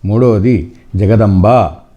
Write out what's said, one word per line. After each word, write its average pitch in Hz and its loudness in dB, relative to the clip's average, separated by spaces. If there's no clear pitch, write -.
మూడవది 110 0
జగదంబ 104 2